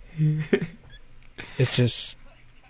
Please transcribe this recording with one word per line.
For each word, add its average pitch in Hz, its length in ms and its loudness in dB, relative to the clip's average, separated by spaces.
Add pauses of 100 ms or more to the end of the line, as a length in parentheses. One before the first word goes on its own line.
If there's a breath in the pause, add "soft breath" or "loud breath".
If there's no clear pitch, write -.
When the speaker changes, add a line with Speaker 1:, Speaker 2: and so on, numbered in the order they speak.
Speaker 1:
<laughs> - 1500 -4
Speaker 2:
it's - 180 2
just, - 400 2 (540)